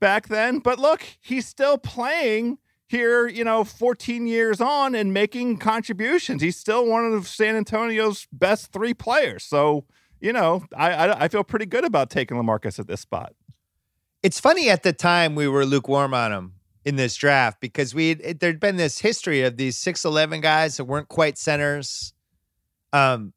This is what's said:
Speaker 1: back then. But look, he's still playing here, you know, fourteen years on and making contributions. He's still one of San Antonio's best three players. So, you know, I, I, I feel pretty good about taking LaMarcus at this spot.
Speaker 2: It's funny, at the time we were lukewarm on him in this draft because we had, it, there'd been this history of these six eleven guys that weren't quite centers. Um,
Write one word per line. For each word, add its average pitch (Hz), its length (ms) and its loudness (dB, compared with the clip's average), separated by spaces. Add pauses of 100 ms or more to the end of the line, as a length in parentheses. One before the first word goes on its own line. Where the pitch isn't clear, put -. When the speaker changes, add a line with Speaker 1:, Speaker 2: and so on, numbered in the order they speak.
Speaker 1:
back 208 280 2
then. 226 300 0
But 247 220 0
look, 302 220 2 (180)
he's 254 260 -6
still 277 320 0
playing 240 800 -2 (280)
here, 240 400 2
you 226 180 -6
know, 226 200 2
fourteen 240 640 -2
years 226 340 0
on 269 340 2
and 202 200 0
making 226 440 0
contributions. 220 840 -2
He's 170 140 -2
still 233 300 0
one 226 260 2
of 202 140 -2
San 220 300 0
Antonio's 220 760 -2
best 185 400 0
three 226 200 -2
players. 233 520 -2
So, 147 400 2 (360)
you 214 120 -2
know, 180 320 0 (120)
I, 160 160 2
I, 160 320 2
I 170 40 0
feel 202 160 0
pretty 220 220 -4
good 233 180 0
about 160 260 0
taking 123 260 -2
LaMarcus 113 420 -2
at 104 80 -10
this 95 140 -6
spot. - 340 -10 (880)
Speaker 2:
It's - 180 0
funny, 320 280 4
at 190 140 4
the 185 100 2
time 170 420 2
we 147 140 0
were 139 160 4
lukewarm 135 480 2
on 117 200 0
him 92 220 -8 (300)
in 143 120 -2
this 127 180 0
draft 135 460 2
because 131 340 -6
we 160 160 0
had, 160 100 -4
it, 165 200 -10
there'd 165 200 0
been 202 160 0
this 165 240 -2
history 165 420 0
of 123 140 0
these 131 220 -4
six - 260 -4
eleven 156 360 0
guys 156 360 2
that 139 80 -8
weren't 143 240 -6
quite 156 300 0
centers. 147 720 -4 (800)
Um, 127 440 2